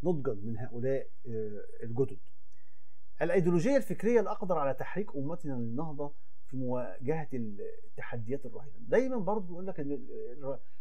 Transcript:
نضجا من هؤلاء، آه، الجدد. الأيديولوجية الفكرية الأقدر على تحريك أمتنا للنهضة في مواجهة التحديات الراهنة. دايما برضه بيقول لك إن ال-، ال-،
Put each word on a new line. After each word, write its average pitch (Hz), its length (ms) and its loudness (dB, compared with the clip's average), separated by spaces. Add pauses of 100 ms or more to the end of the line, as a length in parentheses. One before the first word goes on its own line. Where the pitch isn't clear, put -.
نضجا 139 300 2
من 107 240 0
هؤلاء، 127 520 0 (180)
آه، 107 360 0 (200)
الجدد. 117 360 0 (1000)
الأيديولوجية 175 560 4
الفكرية 220 420 2
الأقدر 190 380 0
على 139 160 2
تحريك 160 420 0
أمتنا 147 380 0
للنهضة 139 600 0 (340)
في 127 100 -2
مواجهة 123 760 0
التحديات 117 1120 -2
الراهنة. 131 340 -2
دايما 220 380 2
برضه 202 300 0
بيقول 180 200 -2
لك 180 120 -2
إن 143 120 0
ال-، 131 200 -2 (320)
ال-، 135 160 -2 (220)